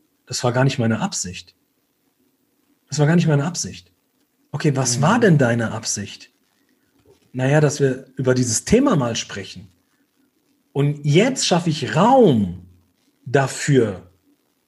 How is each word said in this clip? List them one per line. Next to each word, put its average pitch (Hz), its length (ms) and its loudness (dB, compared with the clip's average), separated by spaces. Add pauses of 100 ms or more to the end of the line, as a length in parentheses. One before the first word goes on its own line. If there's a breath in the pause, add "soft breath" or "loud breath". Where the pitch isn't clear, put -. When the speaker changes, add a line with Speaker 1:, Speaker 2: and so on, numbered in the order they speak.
(260)
Speaker 1:
das - 180 -10
war 123 100 0
gar 127 100 2
nicht 135 160 0
meine 113 220 0
Absicht. - 540 -10 (1300)
Das 147 100 -6
war 147 80 2
gar 160 80 2
nicht 170 120 2
meine 143 180 0
Absicht. - 460 -10 (600)
Okay, 147 240 -2
was 123 220 -2
Speaker 2:
Mhm. 131 40 -2
Speaker 1:
war 196 180 2
denn 185 200 4
deine 117 320 0
Absicht? - 600 -10 (1000)
Naja, 135 280 2
dass 147 200 2
wir 131 260 0 (120)
über 127 180 2
dieses 117 300 -2
Thema 254 300 2
mal 120 200 -2
sprechen. - 520 -12 (1040)
Und 143 320 -4
jetzt 190 440 2
schaffe 175 240 0
ich 117 240 -6
Raum 151 720 4 (580)
dafür, 123 840 -2 (560)